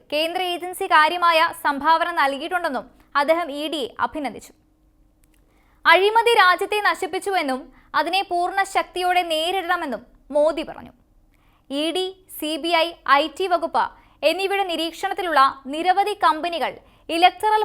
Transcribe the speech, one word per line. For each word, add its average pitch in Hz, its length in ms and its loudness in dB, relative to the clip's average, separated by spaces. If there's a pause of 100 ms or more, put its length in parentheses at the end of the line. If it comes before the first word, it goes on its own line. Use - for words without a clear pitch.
(120)
കേന്ദ്ര 330 280 -2 (120)
ഏജൻസി 359 420 -6
കാര്യമായ 330 440 4 (260)
സംഭാവന 320 460 2 (100)
നൽകിയിട്ടുണ്ടെന്നും 285 640 -2 (340)
അദ്ദേഹം 320 280 2 (120)
ഇ - 20 -4 (100)
ഡിയെ 285 160 -4 (180)
അഭിനന്ദിച്ചു. 254 460 -10 (1400)
അഴിമതി 427 500 4
രാജ്യത്തെ 370 460 2
നശിപ്പിച്ചുവെന്നും 330 720 -4 (380)
അതിനെ 339 200 0 (100)
പൂർണ്ണ 359 320 0 (120)
ശക്തിയോടെ 359 480 0 (100)
നേരിടണമെന്നും 330 720 -2 (320)
മോദി 302 340 2
പറഞ്ഞു. - 220 -18 (800)
ഇ 285 160 -2 (100)
ഡി, 370 100 -2 (320)
സി 302 140 -6 (120)
ബി 339 80 0 (100)
ഐ, 330 40 0 (340)
ഐ - 20 0 (160)
ടി 370 140 -2
വകുപ്പ് 285 340 0 (420)
എന്നിവയുടെ 392 420 0
നിരീക്ഷണത്തിലുള്ള 330 720 -2 (320)
നിരവധി 370 500 0
കമ്പനികൾ 320 500 -2 (420)
ഇലക്ടറൽ 370 500 2